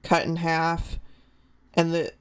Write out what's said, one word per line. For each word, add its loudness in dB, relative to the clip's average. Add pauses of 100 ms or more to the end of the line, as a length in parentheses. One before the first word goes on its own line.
cut 2
in -2
half, -2 (720)
and 2
the -2